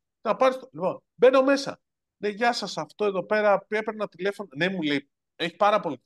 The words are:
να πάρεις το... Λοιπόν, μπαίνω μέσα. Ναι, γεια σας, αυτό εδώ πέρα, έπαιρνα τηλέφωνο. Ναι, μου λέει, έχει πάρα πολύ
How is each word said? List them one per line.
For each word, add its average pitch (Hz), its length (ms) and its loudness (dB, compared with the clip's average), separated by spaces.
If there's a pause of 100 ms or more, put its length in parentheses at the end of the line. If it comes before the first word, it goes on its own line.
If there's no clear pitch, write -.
(220)
να 214 140 -2
πάρεις 262 220 2
το... - 160 -18
Λοιπόν, 156 300 -6 (120)
μπαίνω 262 280 6
μέσα. 277 380 -2 (360)
Ναι, 202 120 -6
γεια 233 240 0
σας, 208 240 -8
αυτό 165 280 -6
εδώ 190 200 -2
πέρα, 208 420 2
έπαιρνα 214 400 -6
τηλέφωνο. 196 480 -8
Ναι, 165 140 -2
μου 190 120 -6
λέει, 147 280 -2 (260)
έχει 170 200 -8
πάρα 208 240 2
πολύ 165 260 -8